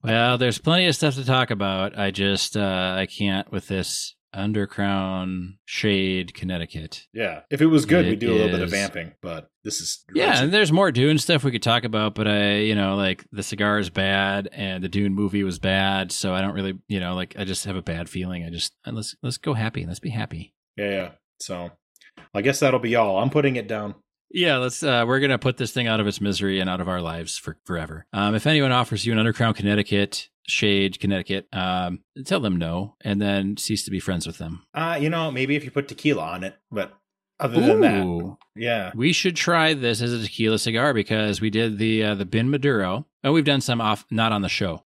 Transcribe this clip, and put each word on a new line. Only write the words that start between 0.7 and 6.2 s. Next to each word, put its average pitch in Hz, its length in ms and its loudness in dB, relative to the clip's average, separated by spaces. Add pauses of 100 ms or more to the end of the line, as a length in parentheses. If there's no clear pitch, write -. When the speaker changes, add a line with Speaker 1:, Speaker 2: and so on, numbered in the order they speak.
Speaker 1:
of 151 80 4
stuff 143 220 0
to 135 80 -8
talk 131 260 2
about. 98 480 -2
I 98 120 0
just, 98 460 0
uh, 92 400 0
I 95 100 0
can't 98 440 -2
with 95 180 -6
this - 460 -6 (200)
Undercrown 95 1200 -2 (100)
Shade, 95 680 0